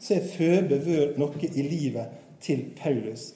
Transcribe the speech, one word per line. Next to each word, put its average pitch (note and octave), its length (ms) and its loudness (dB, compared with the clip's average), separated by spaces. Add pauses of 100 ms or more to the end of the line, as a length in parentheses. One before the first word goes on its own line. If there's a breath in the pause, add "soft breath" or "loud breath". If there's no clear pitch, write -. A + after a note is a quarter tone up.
så G3+ 160 2
er - 140 0
Føbe E3 580 4
vært D3 320 2
noe D3 320 -2
i C#3+ 120 0
livet C3 580 -4 (220 loud breath)
til C3+ 220 0 (100)
Paulus. A2+ 600 -2